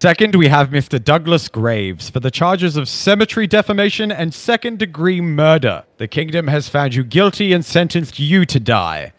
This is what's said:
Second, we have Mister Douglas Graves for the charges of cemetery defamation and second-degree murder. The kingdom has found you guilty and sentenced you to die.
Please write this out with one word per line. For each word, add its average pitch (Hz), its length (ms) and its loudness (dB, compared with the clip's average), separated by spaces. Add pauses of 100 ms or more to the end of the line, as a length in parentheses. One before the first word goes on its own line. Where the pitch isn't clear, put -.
Second, 190 320 2
we 170 140 6
have 143 220 4
Mister 139 280 -2
Douglas 156 500 0
Graves 107 600 -4
for 131 100 -4
the 127 100 -2
charges 175 460 0
of 143 100 -4
cemetery 208 600 0
defamation 208 640 0
and 165 200 -4
second-degree 185 920 -2
murder. 151 600 2 (120)
The 113 100 -8
kingdom 156 420 -4
has 147 200 -2
found 143 260 -2
you 131 80 0
guilty 185 520 2
and 175 100 0
sentenced 170 540 -2
you 170 260 2
to 139 160 0
die. 90 580 -2